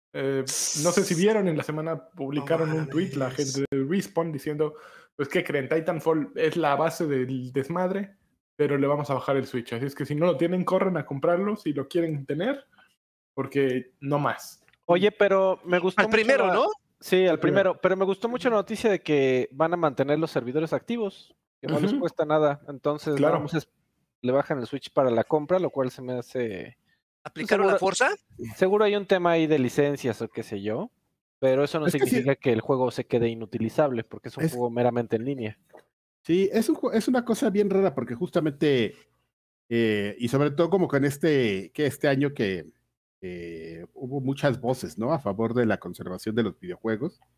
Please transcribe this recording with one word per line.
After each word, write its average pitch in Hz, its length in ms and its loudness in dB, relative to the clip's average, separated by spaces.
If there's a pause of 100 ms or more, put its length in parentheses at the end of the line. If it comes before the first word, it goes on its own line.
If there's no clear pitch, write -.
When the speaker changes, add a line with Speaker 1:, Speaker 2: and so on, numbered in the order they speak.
(140)
Speaker 1:
Eh, 135 280 -2 (400)
no 170 100 4
sé 185 120 2
si 180 100 -2
vieron, 202 320 2
en 160 100 0
la 139 60 -2
semana 156 460 -6
publicaron 147 600 -2
Speaker 2:
No 156 60 -2
Speaker 1:
un 156 120 -4
tweet, 170 240 -2
la 135 160 -2
Speaker 2:
mames. 131 80 -8 (180)
Speaker 1:
gente 139 160 -2
de 135 140 0
Respawn, 165 480 -2
diciendo, 151 420 -4 (400)
pues, 143 140 -4
"¿qué 180 160 -2
creen? 143 240 -2
Titanfall 160 680 0
es 156 220 0
la 151 180 2
base 160 320 0
del 127 460 -2
desmadre, 185 640 -2 (400)
pero 143 220 2
le 139 80 2
vamos 143 240 0
a 139 40 2
bajar 139 220 0
el 131 100 0
Switch. 120 280 -6
Así 120 100 -4
es 139 100 -6
que 139 120 -6
si 151 80 -4
no 151 120 0
lo 175 120 4
tienen, 175 260 0
corren 185 320 2
a 143 100 -4
comprarlo, 175 500 0
si 156 180 -6
lo 135 120 -4
quieren 160 400 -2
tener, 208 380 -4 (680)
porque 131 680 -2
no 143 180 0
más". - 460 -4 (220)
Speaker 3:
Oye, 185 260 4
pero 190 520 2
me 180 140 2
gustó 185 220 0
Speaker 2:
Al 185 80 6
Speaker 3:
mucho 220 80 4
Speaker 2:
primero, 226 300 4
Speaker 3:
la 180 80 2
Speaker 2:
¿no? 247 120 4 (320)
Speaker 3:
Sí, 185 280 4
al 170 60 6
Speaker 1:
Al 156 80 2
primero. 185 340 4
Speaker 3:
primero, - 80 -10
pero 185 140 4
me 190 100 2
gustó 196 220 -2
mucho 247 200 -2
la 226 80 2
noticia 208 340 0
de 185 120 2
que 131 500 4
van 160 220 0
a - 20 -2
mantener 147 420 0
los 160 120 -2
servidores 147 420 -2
activos, 208 640 -6 (240)
que - 80 -10
no 156 100 0
les 190 140 2
Speaker 1:
Ujú. 277 80 0
Speaker 3:
cuesta 165 240 -2
nada. 151 440 2
Entonces, 147 480 -4
Speaker 1:
Claro. 147 180 4
Speaker 3:
vamos 147 200 -4
a 160 40 0
es-, - 100 -8 (540)
le 123 100 0
bajan 143 280 0
el 117 60 -8
Switch - 240 -10
para 131 200 2
la 113 140 2
compra, 156 340 0
lo 170 120 0
cual 131 200 -2
se - 100 -18
me 127 140 -8
hace 117 640 -8 (460)
Speaker 2:
¿Aplicaron 196 420 0
la 196 100 4
Speaker 3:
Seguro 190 200 0
Speaker 2:
fuerza? 311 180 2 (400)
Speaker 3:
seguro 202 300 4
hay 202 100 2
un 208 100 -2
tema 175 280 2
ahí 165 160 4
de 151 100 4
licencias 135 640 0
o 113 60 -6
qué - 160 -10
sé 101 180 -8
yo. 117 300 -4 (460)
Pero 135 260 4
eso 160 140 -2
no 151 80 0
Speaker 4:
Es 175 60 2
que 147 80 2
sí. 392 60 4
Speaker 3:
significa 139 300 2
que 127 160 0
el 113 80 2
juego 127 300 0
se 127 160 -6
quede 117 220 2
inutilizable, 113 760 -2
porque - 240 -16
es - 80 -14
un 151 80 -2
Speaker 4:
Es 160 80 0
Speaker 3:
juego 123 180 -2
meramente 120 460 0
en 110 80 -2
línea. 127 340 -6 (640)
Speaker 4:
Sí, 190 280 2
es 226 160 0
un 311 80 0
jue-, - 180 -4
es 220 140 2
una 247 160 2
cosa 247 260 0
bien 202 200 2
rara, 190 240 2
porque 117 200 -4
justamente, 143 800 0 (760)
eh, 107 500 0
y 120 100 -2
sobre 143 220 2
todo 160 200 0
como 180 180 2
que 143 80 0
en 135 80 2
este, 131 680 0
que 147 140 -2
este 143 220 0
año 139 260 2
que, 95 380 -4 (500)
eh, 92 720 -12
hubo 135 260 -8
muchas 131 400 0
voces, 113 380 -4
¿no? 123 140 -2
A 160 60 0
favor 113 360 -2
de 120 120 4
la 101 120 2
conservación 90 560 -8
de 117 80 2
los 98 160 -4
videojuegos. 110 600 -6 (180)